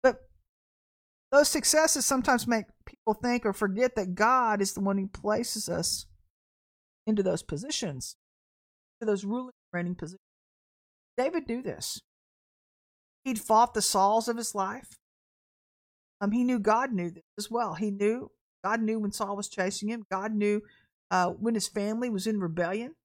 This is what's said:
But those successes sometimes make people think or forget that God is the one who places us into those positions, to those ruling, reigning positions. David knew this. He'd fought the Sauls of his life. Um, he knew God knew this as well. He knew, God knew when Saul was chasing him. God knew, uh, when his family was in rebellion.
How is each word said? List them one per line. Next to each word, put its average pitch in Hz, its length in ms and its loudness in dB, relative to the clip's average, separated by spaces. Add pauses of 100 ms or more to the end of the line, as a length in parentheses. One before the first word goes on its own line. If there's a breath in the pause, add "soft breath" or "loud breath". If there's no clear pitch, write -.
But 254 200 2 (1080)
those 285 180 8
successes 311 580 4
sometimes 262 400 2
make 226 200 0 (180)
people - 300 -2
think 240 320 0
or 202 60 2
forget 214 440 0
that 185 180 -2
God 220 460 4
is 196 120 0
the - 80 -6
one 196 180 2
who 196 100 -2
places 214 600 -4
us - 380 -4 (1000)
into 214 160 0
those 185 200 0
positions, 165 760 -8 (840)
to 233 60 -4
those 202 180 0
ruling, 247 280 -4 (200)
reigning 175 220 -4
positions. 175 260 -12 (960)
David 302 320 -2
knew 247 140 -4
this. - 380 -8 (1200)
He'd 240 160 -4
fought 233 340 4
the 214 80 0
Sauls 208 460 2
of 233 80 -2
his 233 180 -8
life. 202 440 -6 (1200)
Um, 202 100 0
he 240 140 2
knew 247 160 2
God 226 320 2
knew 175 180 -2
this 175 140 -18 (120)
as - 140 -10
well. 220 240 -2
He 202 160 -2
knew, 208 400 0 (340)
God 214 160 2
knew 220 200 0
when 202 120 -2
Saul 202 240 -4
was 202 120 -8
chasing 196 400 -4
him. 226 220 -6
God 196 220 -4
knew, 208 300 2 (480 soft breath)
uh, 180 200 2
when 233 240 -2
his 202 120 -2
family 220 420 -2
was 196 180 -2
in 220 120 0
rebellion. 185 560 -4 (100)